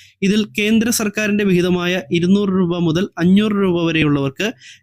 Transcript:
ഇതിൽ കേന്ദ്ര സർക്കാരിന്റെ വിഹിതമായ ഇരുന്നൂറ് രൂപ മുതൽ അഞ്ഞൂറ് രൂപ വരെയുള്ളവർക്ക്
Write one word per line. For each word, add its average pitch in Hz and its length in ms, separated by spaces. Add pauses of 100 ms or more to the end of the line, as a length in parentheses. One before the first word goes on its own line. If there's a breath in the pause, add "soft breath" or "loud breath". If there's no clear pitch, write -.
(220 loud breath)
ഇതിൽ 202 200 (200)
കേന്ദ്ര 220 280 (120)
സർക്കാരിന്റെ 208 500
വിഹിതമായ 180 500 (180)
ഇരുന്നൂറ് 196 420
രൂപ 175 260
മുതൽ 165 180 (200)
അഞ്ഞൂറ് 208 400
രൂപ 175 120 (140)
വരെയുള്ളവർക്ക് 151 580 (340 loud breath)